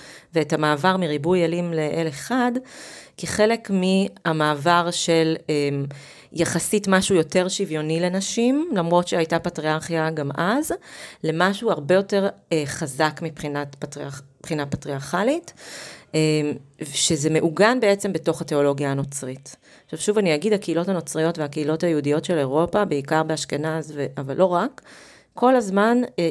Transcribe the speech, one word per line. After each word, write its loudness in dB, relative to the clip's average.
ואת 0
המעבר 2
מריבוי 2
אלים -2
לאל -2
אחד, -2
כחלק 0
מהמעבר 2
של, 2
אה, 0
יחסית 0
משהו 4
יותר 2
שוויוני -2
לנשים, 0
למרות 2
שהייתה 0
פטריארכיה -2
גם -4
אז, 0
למשהו 0
הרבה 0
יותר, 2
אה, 2
חזק -2
מבחינת -6
פטריארכ-, -10
מבחינה -4
פטריארכלית, -4
אה, 2
שזה 0
מעוגן 4
בעצם 2
בתוך -2
התיאולוגיה 2
הנוצרית. -6
עכשיו -10
שוב 0
אני 4
אגיד, 0
הקהילות 0
הנוצריות 0
והקהילות -2
היהודיות 2
של 0
אירופה, 2
בעיקר 0
באשכנז, -4
ו-, -4
אבל -6
לא 4
רק, 0
כל 4
הזמן, 4
אה, 2